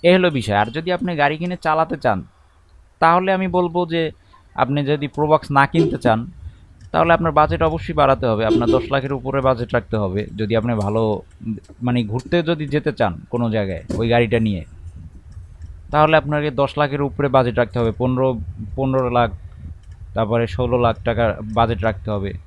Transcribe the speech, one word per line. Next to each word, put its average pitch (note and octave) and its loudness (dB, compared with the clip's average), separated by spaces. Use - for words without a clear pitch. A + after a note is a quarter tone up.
এ F3 8
হলো F3+ 4
বিষয়। G#2+ 0
আর G#2 4
যদি D#3+ -6
আপনি F3 -2
গাড়ি D3 0
কিনে F3+ -6
চালাতে D#3+ 0
চান, G2+ -2
তাহলে F#3 4
আমি F#3+ 0
বলবো F3 0
যে D#3+ -4
আপনি C#3 0
যদি C#3+ -2
প্রোবক্স D3 0
না C#3 4
কিনতে E3 0
চান, A#2 0
তাহলে E3 4
আপনার E3 2
বাজেট D#3 2
অবশ্যই D#3+ -2
বাড়াতে C3+ 2
হবে, A2 2
আপনার A2+ 2
দশ B2 2
লাখের C3+ -2
উপরে C3 -4
বাজেট B2 0
রাখতে A2+ -2
হবে। G2+ -2
যদি G#2+ -2
আপনি A#2 0
ভালো, G#2+ 0
মানে B2 0
ঘুরতে B2+ -2
যদি D3+ -2
যেতে C#3+ 0
চান F#2 -2
কোনো A#2+ 0
জায়গায় G2+ -2
ওই A2+ 0
গাড়িটা A#2 2
নিয়ে, G#2 -2
তাহলে D#3 4
আপনাকে D3 0
দশ C3+ -2
লাখের C#3+ 0
উপরে C#3+ -2
বাজেট B2 2
রাখতে A#2+ 0
হবে, A2+ 2
পনেরো, B2+ 0
পনেরো C3 0
লাখ, A#2+ 4
তারপরে A2+ 2
ষোলো B2 0
লাখ A#2 2
টাকা A2+ 0
বাজেট A#2 2
রাখতে A2 -2
হবে G2 -4